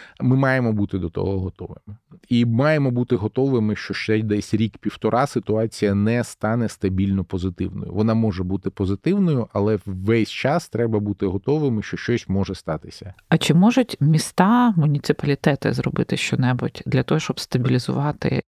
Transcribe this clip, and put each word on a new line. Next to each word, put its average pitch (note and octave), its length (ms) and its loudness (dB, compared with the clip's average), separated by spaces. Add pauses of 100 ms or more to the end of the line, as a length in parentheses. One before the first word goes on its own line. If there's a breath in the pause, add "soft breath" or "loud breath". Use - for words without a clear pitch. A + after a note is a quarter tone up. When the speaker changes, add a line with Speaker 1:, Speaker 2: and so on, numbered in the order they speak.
(200 loud breath)
Speaker 1:
Ми B2+ 160 2
маємо C3 380 2
бути G2+ 240 -2
до F2+ 120 -4
того F#2+ 300 -2
готовими. F#2 580 -10 (320)
І A#2+ 160 4
маємо C3+ 460 2
бути B2 240 0
готовими, A2 600 0
що - 180 -8
ще A2 280 -2
десь G#2 320 -2
рік-півтора A2 720 0
ситуація G#2+ 680 -2
не A2 300 2
стане A2+ 460 -2
стабільно G2 540 0
позитивною. F2+ 720 -6
Вона G#2+ 200 0
може G#2+ 300 0
бути F#2+ 260 -4
позитивною, C#3 840 0
але G2+ 320 2
весь G#2 440 0
час D3+ 400 -2
треба A2 300 0
бути G#2 260 -4
готовими, A#2 580 0
що - 140 -8
щось - 320 -2
може F#2+ 260 -2
статися. - 580 -10 (160)
Speaker 2:
А E3+ 80 4
чи - 160 2
можуть A#3 460 4
міста, G3 760 4
муніципалітети C#3+ 960 0
зробити - 440 -2
щонебудь B2+ 680 -2
для B2+ 180 0
того, D3+ 160 0
щоб - 200 -6
стабілізувати B2+ 1120 -2